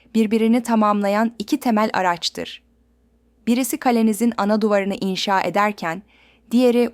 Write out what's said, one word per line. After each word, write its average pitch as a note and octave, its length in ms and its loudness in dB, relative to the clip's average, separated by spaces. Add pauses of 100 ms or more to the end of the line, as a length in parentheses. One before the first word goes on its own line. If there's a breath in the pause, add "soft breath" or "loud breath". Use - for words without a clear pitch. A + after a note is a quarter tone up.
(160 soft breath)
birbirini A3+ 480 2
tamamlayan G#3 760 0
iki C#4+ 200 -4
temel A3 340 0
araçtır. - 680 -4 (840)
Birisi B3 300 0
kalenizin A3+ 600 2
ana G#3 240 0
duvarını G3+ 340 0
inşa F#3+ 460 -2
ederken, G3 600 -2 (480 soft breath)
diğeri A#3+ 420 4